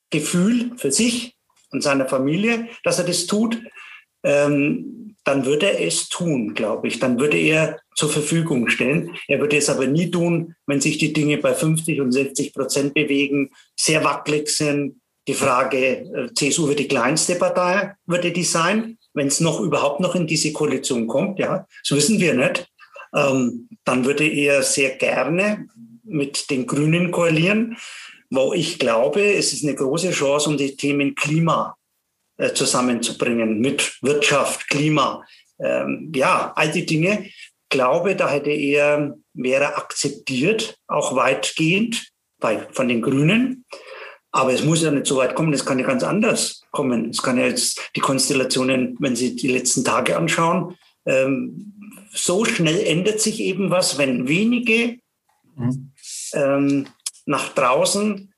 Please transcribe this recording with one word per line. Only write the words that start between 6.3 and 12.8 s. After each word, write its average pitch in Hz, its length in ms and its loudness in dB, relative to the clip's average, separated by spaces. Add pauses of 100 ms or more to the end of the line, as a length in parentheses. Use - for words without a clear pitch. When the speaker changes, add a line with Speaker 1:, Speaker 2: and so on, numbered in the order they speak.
Speaker 1:
glaube 110 320 -2
ich. 113 120 -4
Dann 123 200 0
würde 151 180 2
er 156 420 2 (160)
zur 151 140 0
Verfügung 147 600 0
stellen. 151 460 0 (120)
Er 135 120 2
würde 147 180 2
es 143 120 0
aber 135 160 0
nie 165 240 2
tun, 170 460 0 (100)
wenn 139 160 0
sich 151 160 0
die 156 160 0
Dinge 147 240 2
bei 135 160 2
fünfzig 160 480 0
und 123 100 0
sechzig 139 420 0
Prozent 139 400 -2